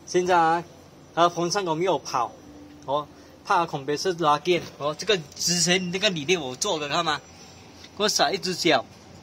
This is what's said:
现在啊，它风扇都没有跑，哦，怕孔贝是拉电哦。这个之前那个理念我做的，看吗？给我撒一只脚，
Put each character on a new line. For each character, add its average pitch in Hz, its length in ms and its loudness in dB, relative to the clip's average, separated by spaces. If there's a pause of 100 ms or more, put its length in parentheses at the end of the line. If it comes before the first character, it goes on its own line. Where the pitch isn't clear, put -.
现 180 220 0
在 180 100 4
啊， 165 280 2 (500)
它 170 140 6
风 170 220 -2
扇 202 140 -2
都 165 100 -2
没 165 100 -2
有 170 140 2
跑， 120 340 -4 (520)
哦， 143 220 -2 (400)
怕 180 180 2
孔 143 220 -6
贝 147 100 0
是 185 180 -2
拉 151 240 2
电 170 220 2 (180)
哦。 147 200 -4
这 185 80 -10
个 208 100 4 (200)
之 175 260 -2
前 180 300 2
那 190 60 -4
个 208 120 0
理 156 140 -4
念 175 140 2
我 127 180 -6
做 175 220 -2
的， 147 100 -4
看 165 160 0
吗？ 151 160 -2 (760)
给 202 60 -2
我 214 60 4
撒 151 220 2
一 190 60 -2
只 180 180 -6
脚， 143 300 2 (380)